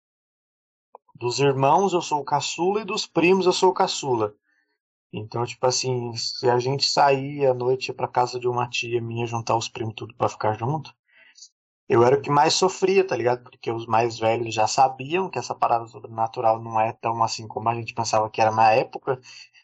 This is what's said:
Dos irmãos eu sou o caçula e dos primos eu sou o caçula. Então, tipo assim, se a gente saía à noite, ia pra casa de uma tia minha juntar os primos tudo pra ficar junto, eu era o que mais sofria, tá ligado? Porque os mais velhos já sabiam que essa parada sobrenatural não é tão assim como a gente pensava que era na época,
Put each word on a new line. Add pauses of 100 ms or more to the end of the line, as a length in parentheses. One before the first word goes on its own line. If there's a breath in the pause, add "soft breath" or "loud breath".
(1160)
Dos
irmãos
eu
sou
o
caçula
e
dos
primos
eu
sou
o
caçula. (760)
Então,
tipo
assim,
se
a
gente
saía
à
noite,
ia
pra
casa
de
uma
tia
minha
juntar
os
primos
tudo
pra
ficar
junto, (960 loud breath)
eu
era
o
que
mais
sofria,
tá
ligado?
Porque
os
mais
velhos
já
sabiam
que
essa
parada
sobrenatural
não
é
tão
assim
como
a
gente
pensava
que
era
na
época, (440 loud breath)